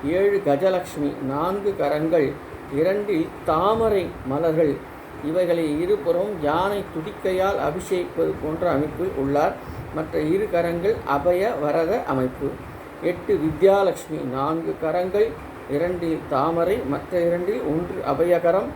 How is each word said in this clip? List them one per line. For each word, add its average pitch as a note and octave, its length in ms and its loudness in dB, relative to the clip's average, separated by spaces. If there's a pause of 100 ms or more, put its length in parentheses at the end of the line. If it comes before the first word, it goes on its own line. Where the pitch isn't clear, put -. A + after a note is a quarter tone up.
(180)
ஏழு G3+ 180 4 (120)
கஜலட்சுமி, D3 600 2 (200)
நான்கு F#3 400 0 (100)
கரங்கள், D3+ 480 2 (520)
இரண்டில் F#3+ 460 2 (220)
தாமரை G3+ 560 2 (280)
மலர்கள், D#3+ 400 2 (580)
இவைகளை E3+ 360 2 (160)
இருபுறம் F3+ 500 0 (160)
யானை F#3+ 320 0 (140)
துதிக்கையால் F#3+ 720 -2
அபிஷேகிப்பது E3+ 680 -2 (120)
போன்ற D#3+ 200 -2 (120)
அமைப்பில் D3+ 360 -2 (120)
உள்ளார். C#3+ 320 2 (420)
மற்ற D#3+ 220 -2 (140)
இரு G3+ 200 0
கரங்கள் E3+ 420 2 (220)
அபய F3+ 420 2
வரத E3 420 0 (120)
அமைப்பு. C3 360 -2 (600)
எட்டு G3 240 0 (100)
வித்யாலட்சுமி, E3+ 760 2 (180)
நான்கு D#3+ 440 -2
கரங்கள், F3+ 480 2 (460)
இரண்டில் E3+ 440 -2 (140)
தாமரை, E3+ 420 2 (160)
மற்ற F3 360 -2
இரண்டில் F3+ 340 0 (100)
ஒன்று - 260 -2 (140)
அபயகரம் E3+ 640 2